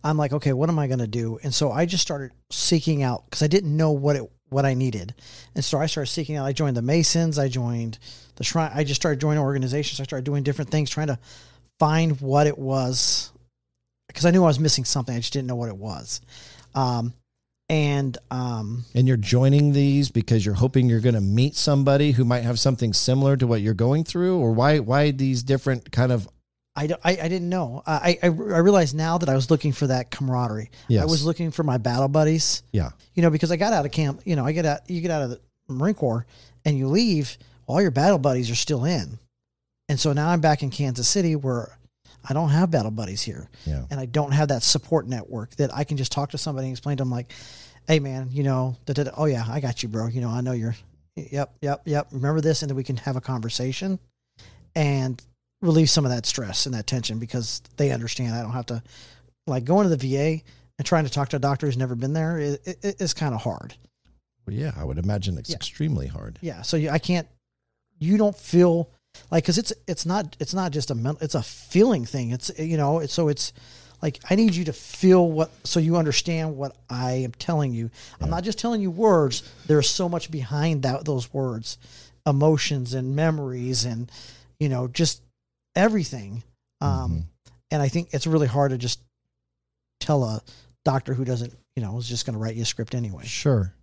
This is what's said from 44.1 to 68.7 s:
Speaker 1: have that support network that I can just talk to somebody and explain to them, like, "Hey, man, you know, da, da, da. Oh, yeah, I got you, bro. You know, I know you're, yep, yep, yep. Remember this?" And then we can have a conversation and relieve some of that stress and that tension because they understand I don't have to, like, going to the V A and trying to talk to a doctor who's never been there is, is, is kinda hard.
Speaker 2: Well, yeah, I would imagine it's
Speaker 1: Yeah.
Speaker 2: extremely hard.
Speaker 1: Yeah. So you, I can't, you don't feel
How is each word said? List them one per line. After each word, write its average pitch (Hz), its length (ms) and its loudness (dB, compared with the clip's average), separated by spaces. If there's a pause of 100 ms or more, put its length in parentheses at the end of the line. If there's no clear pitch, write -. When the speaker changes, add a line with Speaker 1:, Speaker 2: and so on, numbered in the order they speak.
Speaker 1:
have 151 160 2
that 127 160 -2
support - 420 0
network 123 500 -8
that 143 160 0
I 143 120 -4
can 147 120 -6
just 131 140 -4
talk 143 220 -4
to 147 60 -8
somebody 135 280 -6
and 131 80 -6
explain 143 220 -6
to 135 60 -4
them, 127 100 -2
like, 123 200 -8 (540)
"Hey, 160 140 4
man, 131 320 -8
you 143 100 -2
know, 131 320 0 (100)
da, 139 100 -4
da, 143 100 0
da. 127 120 -6
Oh, 156 100 0
yeah, 123 220 0
I 139 120 -4
got 131 240 -4
you, 113 40 -6
bro. 110 200 -4
You 123 140 -4
know, 117 80 -4
I 120 100 -4
know 127 120 -2
you're, 113 220 -4 (400)
yep, 139 480 -8
yep, 143 220 -4
yep. 147 260 -2
Remember 139 300 0
this?" 151 220 0
And 143 80 -6
then 131 60 -4
we 135 60 -4
can 131 140 -4
have 131 180 -4
a 127 60 -4
conversation 131 800 -4 (760)
and 135 480 0 (380)
relieve 160 280 4
some 151 160 2
of 127 60 0
that 120 160 -4
stress - 400 -4
and 131 80 -6
that 107 120 -6
tension 113 320 -4
because 117 440 -8 (160)
they 139 120 2
understand 117 440 -4
I 117 80 -6
don't 113 100 -8
have 123 140 -6
to, 120 160 -6 (640)
like, 131 180 -4
going 185 200 4
to 185 40 4
the 160 80 2
V 131 220 -2
A 156 260 0 (340)
and 139 80 -6
trying 160 180 4
to 131 60 -4
talk 139 200 -2
to 151 60 -4
a - 20 -2
doctor 139 280 -2
who's 127 120 -2
never 127 160 -2
been 131 180 -4
there 160 260 -2
is, 143 280 -4
is, 196 300 -6
is 180 180 -4
kinda 131 240 -4
hard. - 360 -8 (720)
Speaker 2:
Well, 101 80 -8
yeah, 135 220 -4
I 78 80 -8
would 69 140 -4
imagine 95 400 -2
it's 58 100 -12
Speaker 1:
Yeah. - 80 -6
Speaker 2:
extremely 78 500 -6
hard. - 360 -12
Speaker 1:
Yeah. 131 200 -10
So 165 140 -4
you, 151 140 0
I 156 80 0
can't, 175 280 -2 (720)
you 175 200 2
don't 208 180 2
feel 170 540 4 (400)